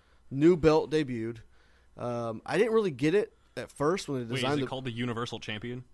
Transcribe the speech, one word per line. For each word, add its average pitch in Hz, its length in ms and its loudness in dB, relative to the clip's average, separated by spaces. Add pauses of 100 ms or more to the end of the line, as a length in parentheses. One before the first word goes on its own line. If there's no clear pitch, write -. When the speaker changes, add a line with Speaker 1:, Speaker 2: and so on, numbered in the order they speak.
(300)
Speaker 1:
new 156 260 6
belt 156 340 4
debuted. 120 500 -2 (560)
Um, 117 480 -6
I 156 140 0
didn't 226 140 4
really 214 180 2
get 143 240 2
it 208 180 0 (240)
at 123 140 -8
first 160 380 0
when 135 120 -4
they 123 60 -6
Speaker 2:
Wait, 117 100 -4
is 131 60 -2
Speaker 1:
designed 143 180 0
Speaker 2:
it 131 40 -2
Speaker 1:
the 123 40 -4
Speaker 2:
called 131 160 -6
the 127 80 -4
Universal 117 480 -4
Champion? 120 540 -8